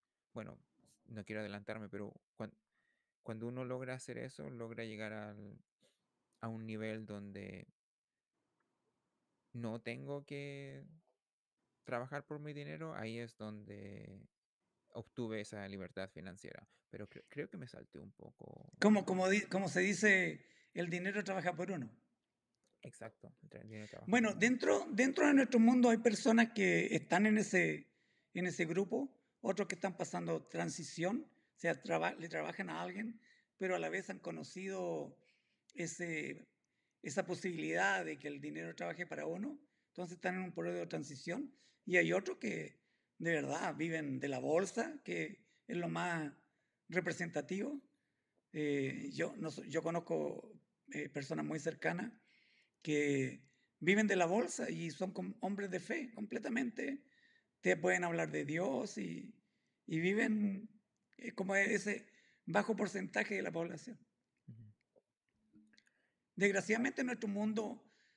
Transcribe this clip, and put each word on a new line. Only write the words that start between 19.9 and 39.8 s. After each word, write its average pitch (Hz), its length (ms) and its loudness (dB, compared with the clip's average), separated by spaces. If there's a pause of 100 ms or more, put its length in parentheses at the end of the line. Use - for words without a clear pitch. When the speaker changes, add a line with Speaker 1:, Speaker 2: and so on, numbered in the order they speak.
Speaker 2:
el 170 160 -2
dinero 190 320 -2
trabaja 180 320 0
por 180 160 -4
uno. 131 200 -4 (920)
Speaker 1:
Exacto, 120 600 -16
el - 60 -20
tra-, - 140 -16
dinero 107 260 -12
trabaja - 220 -8
Speaker 2:
Bueno, 226 200 6
Speaker 1:
por 190 60 -4
uno. 165 40 -2
Speaker 2:
dentro, 247 500 4
dentro 269 360 4
de 285 80 8
nuestro 254 260 8
mundo 240 300 10
hay 226 80 6
personas 226 540 6
que 175 420 4
están 180 320 4
en 214 120 8
ese, 175 540 2 (420)
en 180 120 0
ese 165 180 0
grupo, 196 500 0 (260)
otros 196 280 0
que 185 60 -2
están 180 220 -2
pasando 170 500 -2
transición, 170 840 -2 (280)
o - 20 -20
sea, 170 240 0
traba-, 165 320 0
le 165 140 -10
trabajan 165 420 -4
a 160 100 -6
alguien, 196 400 -6 (360)
pero 185 200 0
a - 20 -2
la 165 100 -2
vez 190 220 -4
han 190 80 -8
conocido 170 960 -6 (580)
ese, 160 720 -6 (540)
esa 190 220 -2
posibilidad 180 800 0
de 156 140 -6
que 147 100 -10
el 143 120 -8
dinero 160 340 -8
trabaje 170 320 -6
para 151 200 -6
uno, 214 320 -4 (300)